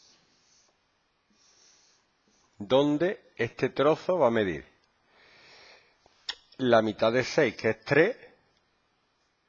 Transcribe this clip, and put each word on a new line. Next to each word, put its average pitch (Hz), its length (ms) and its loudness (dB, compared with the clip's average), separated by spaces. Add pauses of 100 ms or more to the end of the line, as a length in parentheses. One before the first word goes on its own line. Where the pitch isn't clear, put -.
(2500)
donde 147 760 0
este 117 360 -6
trozo 156 480 -2
va 135 100 2
a - 20 2
medir 95 340 -2 (1900)
la 120 240 4
mitad 110 300 -2
de 127 120 0
seis, 123 320 -2
que 113 140 -2
es 110 100 -6
tres. 165 360 0 (1300)